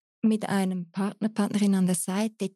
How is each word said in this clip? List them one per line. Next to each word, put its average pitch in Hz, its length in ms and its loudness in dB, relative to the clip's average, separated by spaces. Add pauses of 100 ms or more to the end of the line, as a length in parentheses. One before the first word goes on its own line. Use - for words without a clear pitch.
(200)
mit 214 300 2
einem 185 400 -2
Partner, 202 400 -4
Partnerin 202 440 2
an 185 120 4
der 185 80 2
Seite, 196 600 -4